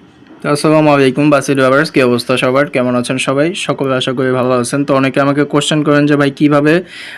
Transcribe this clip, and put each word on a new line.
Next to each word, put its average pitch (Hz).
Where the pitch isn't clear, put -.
তো 160
আসসালামু 151
আলাইকুম 139
বাসি 139
লাভার্স, 135
কী 143
অবস্থা 123
সবার? 135
কেমন 123
আছেন 123
সবাই? 143
সকলে 135
আশা 127
করি 127
ভালো 127
আছেন। 139
তো 139
অনেকে 135
আমাকে 143
কোশ্চেন 151
করেন 147
যে, 147
"ভাই 143
কীভাবে, 151